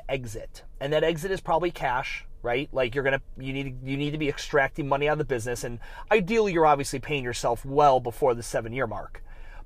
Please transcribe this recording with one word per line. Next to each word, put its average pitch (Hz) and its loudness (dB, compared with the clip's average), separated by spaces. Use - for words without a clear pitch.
exit. 123 -8
And 139 -2
that 156 4
exit 170 0
is 185 -2
probably 170 2
cash, - -4
right? 127 0
Like, 127 0
you're 139 0
gonna, 135 2
you 135 -8
need, 135 -6
you 135 -2
need 147 -2
to 156 -4
be 147 0
extracting 139 0
money 139 2
out 151 4
of 147 2
the 117 -2
business. 120 -2
And 120 -8
ideally, 208 4
you're 160 6
obviously 143 4
paying 143 -2
yourself 120 -2
well 135 8
before 123 2
the 117 -4
seven-year 120 -2
mark. 98 -10